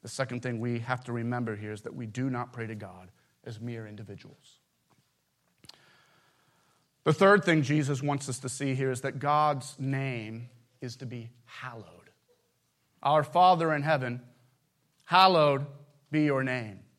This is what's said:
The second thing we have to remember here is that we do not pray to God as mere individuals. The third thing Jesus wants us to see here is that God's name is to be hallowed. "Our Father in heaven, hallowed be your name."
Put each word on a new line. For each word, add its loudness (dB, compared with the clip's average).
The -14
second -6
thing -6
we -4
have -4
to -8
remember -4
here -10
is -12
that -12
we -10
do -4
not -8
pray -8
to -10
God -16
as -12
mere -10
individuals. -18
The 2
third 6
thing 4
Jesus 0
wants -4
us -6
to -8
see -4
here -2
is -6
that -6
God's 0
name -6
is -10
to -14
be -12
hallowed. -16
"Our 4
Father 6
in 0
heaven, 0
hallowed 6
be 2
your 2
name." -6